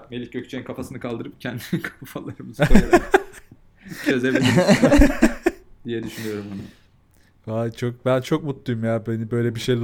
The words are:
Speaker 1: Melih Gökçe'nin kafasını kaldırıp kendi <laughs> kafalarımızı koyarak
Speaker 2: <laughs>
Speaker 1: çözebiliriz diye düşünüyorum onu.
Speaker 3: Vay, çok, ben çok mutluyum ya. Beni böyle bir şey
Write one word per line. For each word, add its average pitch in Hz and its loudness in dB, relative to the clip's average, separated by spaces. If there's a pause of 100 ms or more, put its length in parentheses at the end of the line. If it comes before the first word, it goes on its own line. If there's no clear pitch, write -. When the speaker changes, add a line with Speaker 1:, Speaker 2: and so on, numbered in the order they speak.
(100)
Speaker 1:
Melih 120 -12
Gökçe'nin 123 -10
kafasını 127 -12
kaldırıp 120 -10
kendi 127 -8 (220)
<laughs> - - (180)
kafalarımızı 127 -6
koyarak - 8
Speaker 2:
<laughs> - -10
Speaker 1:
çözebiliriz 165 4 (720)
diye 117 -6
düşünüyorum 107 -10 (100)
onu. 98 -10 (960)
Speaker 3:
Vay, 117 -4
çok, 120 -6
ben 131 2
çok 156 -2
mutluyum 120 -4
ya. 113 -2
Beni 113 -6
böyle 117 0
bir 117 -10
şey 127 0